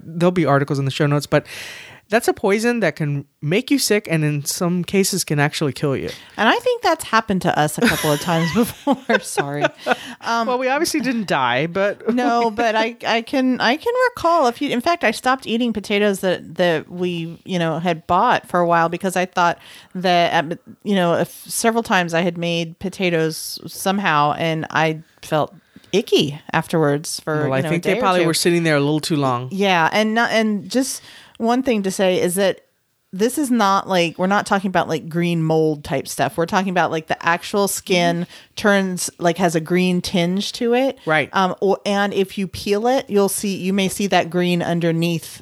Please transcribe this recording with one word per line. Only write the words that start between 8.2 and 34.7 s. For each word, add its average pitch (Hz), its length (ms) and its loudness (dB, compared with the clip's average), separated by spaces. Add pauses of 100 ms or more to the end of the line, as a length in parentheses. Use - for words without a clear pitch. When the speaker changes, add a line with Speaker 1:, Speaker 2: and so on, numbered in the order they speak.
Speaker 2:
times 170 300 0
<laughs> 151 40 -4
before. - 640 0
Sorry. - 440 -4 (580)
Um, 233 260 -2
Speaker 1:
Well, 247 100 0
we 254 120 0
obviously 302 320 0
didn't 233 260 -2
die, 135 400 2
but 196 400 -2
<laughs> 226 80 0
Speaker 2:
No, 233 340 2
but 220 280 0
I, 226 180 0 (100)
I 226 180 0
can, 254 360 0
I 233 160 2
can 466 180 -4 (180)
recall 339 360 2
a 233 60 0
few. 285 160 -4
In 240 100 0
fact, 339 240 0
I 220 80 2
stopped 262 340 -2
eating 233 280 -2
potatoes 202 480 0
that, 175 340 -2
that 170 340 0
we, 175 540 -6
you 185 160 -4
know, 160 200 0
had 165 280 -2
bought 180 400 2
for 180 140 0
a 175 40 4
while 170 220 4
because 175 300 -2
I 180 80 2
thought 175 340 0 (340)
that, 175 400 2
um, 165 240 0 (260)
you 202 120 0
know, 175 200 2
if, 165 120 0
several - 560 -2
times 180 300 0
I 165 80 2
had 175 160 -2
made 170 420 -4
potatoes 170 880 -2
somehow 165 720 0
and 160 320 -2
I 160 320 0 (220)
felt 151 300 -2 (380)
icky 190 480 2 (140)
afterwards 156 680 0
for, 151 240 -4
Speaker 1:
Well, 131 100 0
I 131 40 0
Speaker 2:
you 135 60 0
know, 156 80 -4
Speaker 1:
think 170 120 -2
Speaker 2:
a - 60 -2
day 190 60 2
Speaker 1:
they - 40 -4
Speaker 2:
or - 20 -2
Speaker 1:
probably 185 200 2
Speaker 2:
two. 165 60 2
Speaker 1:
were 160 60 0
sitting 170 300 2
there 156 140 2
a - 20 4
little 147 220 0
too 160 160 -2
long. 131 340 -2
Speaker 2:
Yeah, 185 400 2
and 220 220 0
not, 233 180 0
and 208 400 0
just 262 300 -2 (360)
one 240 240 0
thing 233 220 0
to 190 80 -2
say 185 280 2
is 175 140 0
that 190 280 0 (520)
this 220 240 0
is 277 140 0
not 202 360 2
like, 175 300 0
we're 180 80 0
not 202 220 0
talking 196 220 0
about, 175 200 0